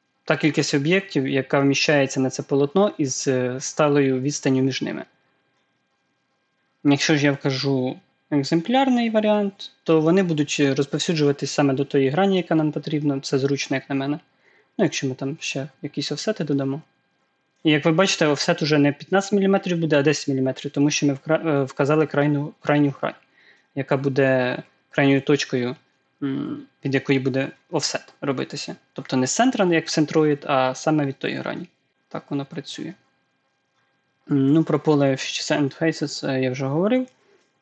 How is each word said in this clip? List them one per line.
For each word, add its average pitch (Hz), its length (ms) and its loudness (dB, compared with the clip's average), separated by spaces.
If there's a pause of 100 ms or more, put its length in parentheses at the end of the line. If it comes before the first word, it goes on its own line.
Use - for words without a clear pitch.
(240)
та 156 140 0
кількість 147 360 0
об'єктів, 156 540 0
яка 139 320 -2
вміщається 139 600 2
на 131 100 0
це 135 140 -6
полотно 143 540 0
із, 139 300 -4
е, 127 320 -2
сталою 143 640 2
відстанню 135 400 0
між 131 200 -2
ними. - 240 -8 (1800)
Якщо 143 320 4
ж 143 100 2
я 143 60 4
вкажу 135 680 -2 (320)
екземплярний 233 760 2
варіант, 208 640 0 (120)
то 160 180 4
вони 175 220 4
будуть 151 380 0 (160)
розповсюджуватись 147 760 0
саме 143 220 2
до 139 120 0
тої 135 240 2
грані, 190 280 2
яка 175 180 0
нам 156 160 2
потрібна. 147 480 -2
Це - 200 -2
зручно, 139 360 -2
як - 140 -6
на 139 60 -4
мене. 139 240 -4 (580)
Ну, 202 80 4
якщо 147 220 -2
ми 127 80 -4
там 139 240 -6
ще - 280 -6 (140)
якісь - 300 -6
офсети 180 320 -4
додамо. 139 380 -2 (840)
І 156 80 4
як 151 140 2
ви 165 60 4
бачите, 175 360 2
офсет 151 340 0
уже 151 160 2
не 143 140 4
п'ятнадцять - 400 -2
міліметрів 196 460 2
буде, 156 220 2
а - 20 4
десять 143 260 0
міліметрів, 131 440 -2
тому 143 200 2
що - 140 0
ми 143 80 2
вкра-, 156 480 0
е, - 20 0
вказали 147 440 0
крайню, 147 520 0
крайню 147 420 2
грань, - 120 -4 (640)
яка 139 220 -2
буде 131 640 0 (260)
крайньою 139 320 4
точкою, 135 540 0 (480)
м, 139 400 -6 (220)
від 135 80 -2
якої 135 260 2
буде 135 320 -2 (180)
офсет - 520 -6
робитися. 135 540 -6 (180)
Тобто - 240 -4
не 131 100 2
з - 80 -4
центра, 233 300 2
як 165 220 2
в - 20 -8
центроїд, 151 580 0
а 131 280 0
саме 151 300 0
від 135 120 -4
тої - 180 -6
грані. 135 320 -8 (400)
Так - 240 -12
воно 143 140 -6
працює. - 480 -12 (1400)
М, 139 220 4
ну, 160 100 4
про 151 160 -2
поле 143 320 2
Features - 500 -4
and 139 200 -4
Faces, 156 480 -4
е, 131 120 -2
я 131 100 -2
вже 135 140 -6
говорив. 208 420 0 (540)